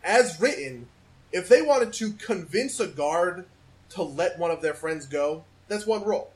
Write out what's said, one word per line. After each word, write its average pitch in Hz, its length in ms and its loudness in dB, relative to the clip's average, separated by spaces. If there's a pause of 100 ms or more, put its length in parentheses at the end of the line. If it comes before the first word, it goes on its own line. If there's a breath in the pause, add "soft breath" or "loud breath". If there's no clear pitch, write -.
as 190 360 4
written, 135 480 -2 (460)
if 180 160 -4
they 262 120 10
wanted 269 320 2
to 214 200 -4
convince 202 680 -4
a 202 80 0
guard 175 580 -2 (440)
to 185 140 -6
let 160 340 -2
one 170 140 0
of 165 100 -4
their 156 120 0
friends 156 320 -6
go, 147 380 -2 (240)
that's 208 200 -4
one 214 160 0
roll. 202 320 -2